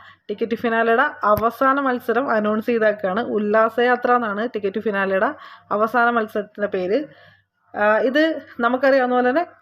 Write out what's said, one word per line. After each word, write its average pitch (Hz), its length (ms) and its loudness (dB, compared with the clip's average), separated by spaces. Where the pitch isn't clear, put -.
ticket 208 240 -6
to 220 120 -4
finale-യുടെ 226 420 2
അവസാന 233 420 2
മത്സരം 247 380 -2
അനൗൺസ് 214 340 -2
ചെയ്തേക്കാണ്. 214 520 0
ഉല്ലാസയാത്ര 226 840 2
എന്നാണ് 214 240 -4
ticket 196 200 -4
to 208 120 -4
finale-യുടെ 196 420 0
അവസാന 233 420 2
മത്സരത്തിൻ്റെ 208 580 -6
പേര്. 185 240 -2
ആ, 208 100 -2
ഇത് 302 140 2
നമുക്കറിയാവുന്ന 254 520 2
പോലെ 247 140 2
തന്നെ 339 140 -2